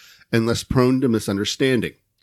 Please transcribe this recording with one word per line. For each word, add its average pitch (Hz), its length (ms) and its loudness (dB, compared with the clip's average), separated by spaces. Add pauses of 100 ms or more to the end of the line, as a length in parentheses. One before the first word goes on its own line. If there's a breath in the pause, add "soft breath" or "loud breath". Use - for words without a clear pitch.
(300 soft breath)
and 113 160 0
less 117 160 -2
prone 131 380 2
to 135 80 0
misunderstanding, 104 840 -2 (280)